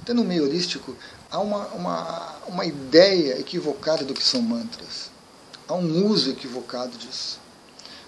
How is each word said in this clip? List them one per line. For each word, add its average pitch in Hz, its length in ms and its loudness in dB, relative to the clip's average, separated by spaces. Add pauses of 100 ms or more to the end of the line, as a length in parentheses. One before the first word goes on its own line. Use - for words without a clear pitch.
até 240 100 -4
no 240 120 4
meio 180 180 2
holístico 143 540 -2 (340)
há 165 100 -2
uma, 208 280 -2
uma, 170 680 -6 (100)
uma 185 200 -4
ideia 151 720 6
equivocada 151 640 -2
do 131 100 -6
que - 80 -4
são - 180 2
mantras. 226 680 -4 (560)
Há 156 80 -2
um 180 320 2
uso 151 240 4
equivocado 123 680 -8
disso. - 420 -10 (680)